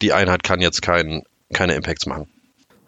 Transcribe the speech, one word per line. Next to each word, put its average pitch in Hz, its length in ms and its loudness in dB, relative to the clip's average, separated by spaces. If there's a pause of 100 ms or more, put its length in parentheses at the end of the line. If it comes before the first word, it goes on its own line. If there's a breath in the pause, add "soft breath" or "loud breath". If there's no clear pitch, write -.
die 101 100 2
Einheit 90 300 2
kann 92 180 0
jetzt 87 220 0
kein, 80 400 0 (320)
keine 87 220 2
Impacts 82 320 -6
machen. 76 240 -10 (560)